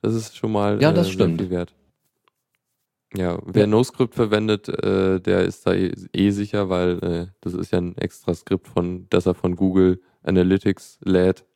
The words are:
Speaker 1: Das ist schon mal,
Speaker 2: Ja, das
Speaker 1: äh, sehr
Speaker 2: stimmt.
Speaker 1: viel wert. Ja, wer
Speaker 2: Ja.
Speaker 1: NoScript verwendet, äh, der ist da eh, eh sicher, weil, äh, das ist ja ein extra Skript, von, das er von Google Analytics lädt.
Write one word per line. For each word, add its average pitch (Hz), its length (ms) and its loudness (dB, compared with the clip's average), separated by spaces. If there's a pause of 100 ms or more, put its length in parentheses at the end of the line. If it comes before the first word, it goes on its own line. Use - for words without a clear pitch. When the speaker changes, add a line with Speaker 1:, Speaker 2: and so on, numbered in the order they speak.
Speaker 1:
Das 110 140 -2
ist 113 200 -10
schon 110 160 -4
mal, 104 300 0
Speaker 2:
Ja, 151 100 4
das 175 100 2
Speaker 1:
äh, - 20 2
sehr 185 100 -4
Speaker 2:
stimmt. 85 260 0
Speaker 1:
viel 92 120 -4
wert. 87 240 -6 (1400)
Ja, 87 300 -4
wer 95 160 2
Speaker 2:
Ja. 104 60 4
Speaker 1:
NoScript 117 480 0
verwendet, 107 540 -2
äh, 95 500 0
der 92 240 0
ist 92 240 -4
da 92 80 2
eh, 92 180 -2 (200)
eh 98 180 2
sicher, 101 380 -4
weil, 90 340 0
äh, 87 240 -4 (140)
das 90 120 -8
ist 90 180 -6
ja 92 60 0
ein 87 220 -4
extra 90 340 -6
Skript, - 340 -4
von, 90 440 -4
das 92 160 2
er 90 80 0
von 90 200 -2
Google 92 460 2 (220)
Analytics 92 800 0
lädt. 92 420 2 (100)